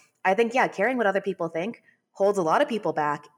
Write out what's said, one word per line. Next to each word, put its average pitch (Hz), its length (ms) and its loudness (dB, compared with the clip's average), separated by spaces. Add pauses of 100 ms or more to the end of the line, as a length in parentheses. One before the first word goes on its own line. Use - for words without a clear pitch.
(240)
I 190 100 2
think, 233 200 0
yeah, 220 140 2
caring 240 280 -2
what 226 100 0
other 196 140 0
people 180 280 -4
think 175 340 -6 (300)
holds 196 260 2
a 185 40 2
lot 180 200 4
of 294 60 0
people 202 240 -2
back 151 340 -2 (120)